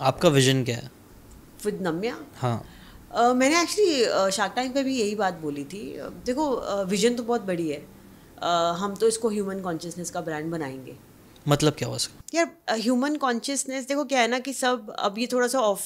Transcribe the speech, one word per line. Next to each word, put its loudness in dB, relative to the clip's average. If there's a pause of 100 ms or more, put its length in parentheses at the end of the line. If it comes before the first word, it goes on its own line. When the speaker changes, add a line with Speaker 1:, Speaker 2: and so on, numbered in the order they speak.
Speaker 1:
आपका 4
विजन 6
क्या -2
है? -10 (720)
Speaker 2:
With -4
नम्या? -2 (180)
Speaker 1:
हाँ। -2 (480)
Speaker 2:
अ, 6
मैंने 4
actually, 4
अ, 2
शार्क -2
टैंक -2
पे 2
भी -2
यही 0
बात 0
बोली -6
थी। -12
अ, -10 (180)
देखो, 0
अ, -2
विजन 2
तो -4
बहुत 0
बड़ी -2
है। -6 (560)
अ, 2
हम -4
तो 2
इसको 0
ह्यूमन -4
कॉन्शियसनेस -6
का -6
ब्रांड -6
बनाएंगे। -8 (520)
Speaker 1:
मतलब 4
क्या -6
हुआ -6
इसका? -6 (120)
Speaker 2:
यार, 2 (120)
अ, 0
ह्यूमन 0
कॉन्शियसनेस, -2
देखो -2
क्या 2
है 4
ना 0
कि -4
सब, -2
अब 0
ये 0
थोड़ा 2
सा 0
ऑफ, 2